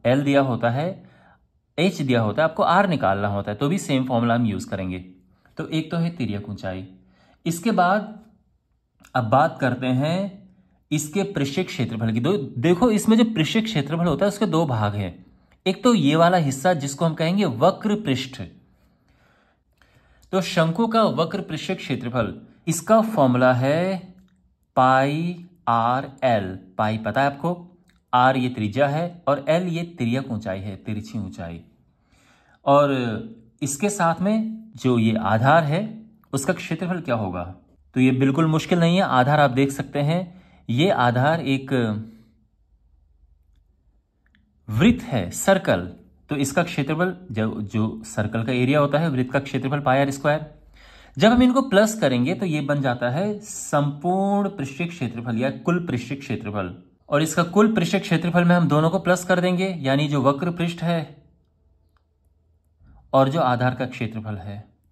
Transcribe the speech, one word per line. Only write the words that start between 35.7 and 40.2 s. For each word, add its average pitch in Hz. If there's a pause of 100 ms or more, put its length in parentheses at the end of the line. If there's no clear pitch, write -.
उसका 139
क्षेत्रफल 175
क्या 123
होगा? 90 (520)
तो 131
ये 127
बिल्कुल 135
मुश्किल 160
नहीं 170
है। 196
आधार 127
आप 139
देख 135
सकते -
हैं, 170 (260)